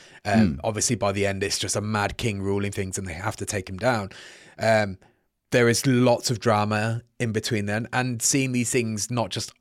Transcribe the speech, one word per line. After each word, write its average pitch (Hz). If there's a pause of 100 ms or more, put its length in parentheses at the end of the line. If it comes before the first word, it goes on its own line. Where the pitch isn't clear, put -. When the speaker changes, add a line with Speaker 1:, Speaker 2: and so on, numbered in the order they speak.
(260)
Speaker 1:
Um, 101
Speaker 2:
Mm. -
Speaker 1:
obviously, 110
by 101
the 98
end, 98
it's -
just 101
a 107
mad 104
king 101
ruling 101
things 95
and 95
they 85
have 101
to 104
take 98
him 95
down. 107 (480)
Um, 107 (540)
there 120
is 113
lots 123
of 113
drama 107 (160)
in 117
between 107
then, 107
and 127
seeing 135
these 123
things 110
not 117
just -